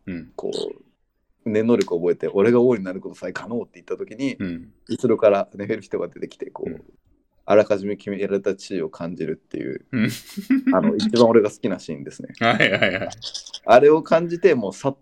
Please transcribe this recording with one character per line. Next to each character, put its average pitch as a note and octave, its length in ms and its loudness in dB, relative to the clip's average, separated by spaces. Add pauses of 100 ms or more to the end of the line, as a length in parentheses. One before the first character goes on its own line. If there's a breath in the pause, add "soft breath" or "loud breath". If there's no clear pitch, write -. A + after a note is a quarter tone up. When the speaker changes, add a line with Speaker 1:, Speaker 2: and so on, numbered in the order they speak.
Speaker 1:
う F#2+ 80 -10
ん。 E2 220 -12
Speaker 2:
こ - 180 -8
う、 - 960 -12
念 A2 160 0
能 A#2 120 4
力 F#2 180 -2
を F2 40 -2
覚 F2 120 0
え E2+ 40 2
て、 - 180 -6
「俺 G2+ 180 4
が A#2+ 100 4
王 B2 140 4
に G2 80 -8
な F#2 80 -8
る F#2+ 80 -10
こ F#2 100 -14
と D#2+ 60 -18
さ - 140 -10
え F2+ 40 -12
可 G2 140 -12
能」 A#2 160 -8
っ - 0 -
て - 120 -18
言 F2 80 -20
っ - 20 -20
た - 100 -8
時 G2 220 -12
に、 C3 200 -6
Speaker 1:
う G2+ 80 -6
ん。 E2+ 280 -12 (160)
Speaker 2:
後 A#2 180 -2
ろ A2+ 100 2
か G#2+ 120 6
ら G2 260 2
ネ G2 100 -8
ヘ A2 120 -4
ル G2+ 40 -12
ピ - 80 -20
ト G2 100 -6
が F2 100 -6
出 - 100 -20
て F2 80 -10
き - 100 -18
て、 - 140 -12
こ - 160 -12
う、 - 20 -8
Speaker 1:
う E2 40 -10
ん。 - 100 -16 (640)
Speaker 2:
あ G2 100 2
ら G#2+ 100 6
か G2+ 140 -2
じ G2 80 -8
め G2+ 80 -6
決 G2+ 160 -12
め F#2+ 80 -8
ら G2 80 -4
れ G2 140 -2
た G#2+ 120 -4
地 G2 220 -10
位 E2+ 80 -4
を D#2 60 -6
感 E2+ 260 -10
じ E2 100 -6
る - 180 -8
っ - 40 -20
て - 100 -12
い - 180 -8
う、 - 160 -16
Speaker 1:
う G#2+ 100 -2
ん。 A#2+ 80 0 (280)
<laughs> C4 340 0
Speaker 2:
あ A3 100 4
の、 G#3+ 140 2
一 G#3+ 140 0
番 A#2 180 6
俺 A2+ 140 6
が G#2 80 0
好 - 80 -14
き - 100 -6
な F2+ 120 -4
シ - 140 -12
ー C#2+ 40 -10
ン C#2 60 -14
で - 80 -14
す - 100 -20
ね。 - 80 -16 (100)
Speaker 1:
は A2+ 240 2
い G#2 80 2
は G#2 140 0
い F#2 80 0
は F#2 120 -4
い。 - 40 -8 (560)
Speaker 2:
あ A#2 140 10
れ C#3+ 100 8
を D#3 140 4
感 E3+ 260 0
じ E3+ 100 -6
て、 F3+ 140 6
も A2 160 -2
う - 40 -12
さ - 160 -4
っ C3+ 120 -10